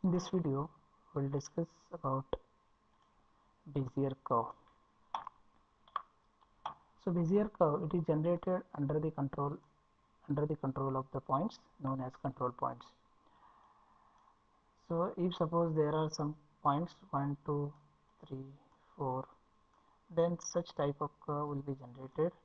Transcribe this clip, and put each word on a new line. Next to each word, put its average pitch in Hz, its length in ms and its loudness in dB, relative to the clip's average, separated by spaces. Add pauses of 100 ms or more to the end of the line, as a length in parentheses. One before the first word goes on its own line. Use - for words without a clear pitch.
(180)
This 175 140 0
video 156 400 2 (420)
will 139 160 0
discuss 143 380 -2 (260)
about 135 320 -2 (1500)
Bezier 135 400 0 (100)
curve. 117 220 2 (2500)
So 190 60 0
Bezier 180 480 4
curve, 156 240 4
it 165 160 0
is 160 80 2
generated 175 560 2 (160)
under 147 200 2
the 156 120 0
control, 143 480 -2 (720)
under 147 160 2
the 151 100 0
control 135 400 -2
of 135 160 -2
the 135 80 -2
points - 380 -2 (260)
known 135 160 -2
as 127 120 -6 (100)
control 131 360 -2
points. 123 280 -4 (2000)
So 170 300 2
if 175 160 2
suppose 170 420 2
there 151 180 4
are 156 140 2
some 156 260 -2 (280)
points 151 320 0 (160)
one, 143 340 -2
two, 147 260 0 (560)
three, 135 200 -10 (500)
four, 131 300 -2 (920)
then 170 240 4
such - 360 -4
type 143 260 2
of 143 80 -2 (160)
curve 147 220 -2
will 139 180 -4
be 139 80 -4
generated 131 580 -4 (120)